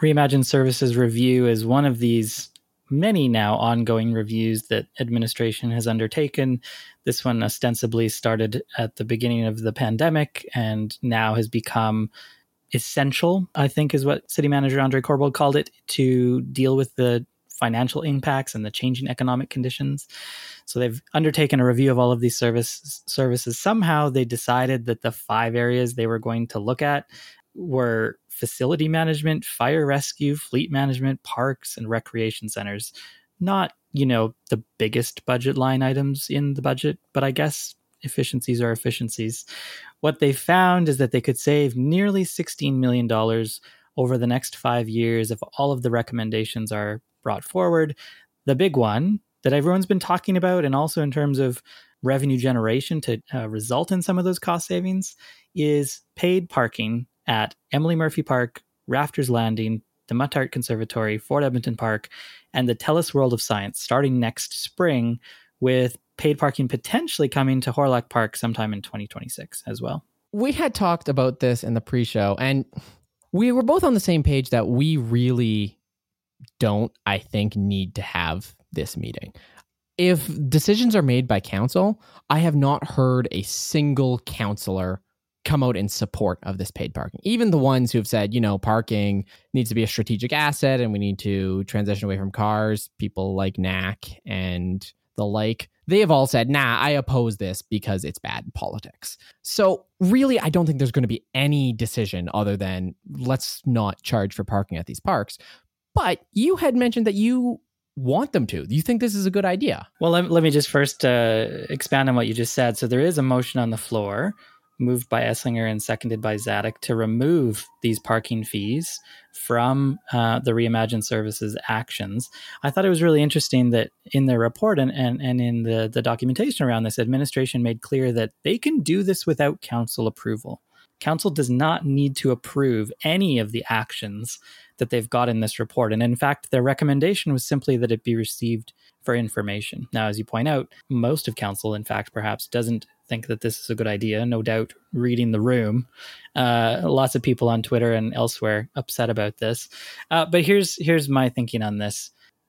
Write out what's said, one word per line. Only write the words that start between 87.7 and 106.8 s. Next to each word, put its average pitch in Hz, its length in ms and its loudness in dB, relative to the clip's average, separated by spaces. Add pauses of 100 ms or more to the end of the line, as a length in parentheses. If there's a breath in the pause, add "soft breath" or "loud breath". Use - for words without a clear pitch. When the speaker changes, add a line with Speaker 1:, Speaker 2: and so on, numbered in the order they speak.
Speaker 2:
who 123 60 0
have 110 100 0
said, 104 240 0
you 120 80 0
know, 104 200 0
parking 104 680 0 (300 soft breath)
needs 123 140 0
to 113 60 -4
be 117 60 2
a 110 60 0
strategic 113 440 -4
asset 147 480 2
and 117 120 0
we 101 80 -2
need 101 180 0
to 95 460 -2
transition 104 420 -2
away 98 100 -2
from 98 160 -6
cars, 107 680 0
people 95 360 -4
like 95 220 -2
Knack 92 500 -2 (160)
and 92 720 -6 (240)
the 104 80 -2
like, 107 420 -2 (200)
they 190 120 4
have 196 120 4
all 135 160 6
said, 139 220 2
"Nah, 131 300 2
I 143 120 2
oppose 123 460 0
this 92 260 -6
because 101 400 -4
it's 76 160 -10
bad - 340 -10
politics." - 640 -10 (240 soft breath)
So 196 440 2 (140)
really, 254 400 4
I 160 100 0
don't 170 180 4
think 151 100 2
there's 131 140 2
gonna 123 160 2
be 113 260 -6
any 139 400 2
decision 107 640 -4
other 101 200 2
than 92 380 -4 (160)
let's 131 560 -4
not 113 380 0
charge 104 300 0
for 104 100 -6
parking 98 340 -2
at 82 80 -6
these - 140 -12
parks. 135 400 -2 (560 loud breath)
But - 260 0 (100)
you 294 240 2
had 302 200 2
mentioned 240 320 2